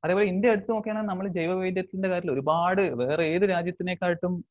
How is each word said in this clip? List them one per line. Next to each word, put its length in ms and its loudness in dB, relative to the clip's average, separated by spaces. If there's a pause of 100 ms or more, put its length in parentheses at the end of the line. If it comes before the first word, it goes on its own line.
അതേപോലെ 220 2
ഇന്ത്യ 240 2
എടുത്തു 220 0
നോക്കുകയാണെങ്കിൽ 360 -2
നമ്മൾ 200 -4
ജൈവവൈവിധ്യത്തിന്റെ 800 -2
കാര്യത്തിൽ 240 0
ഒരുപാട് 500 2
വേറെ 420 0
ഏത് 180 2
രാജ്യത്തിനെക്കാട്ടും 1080 -2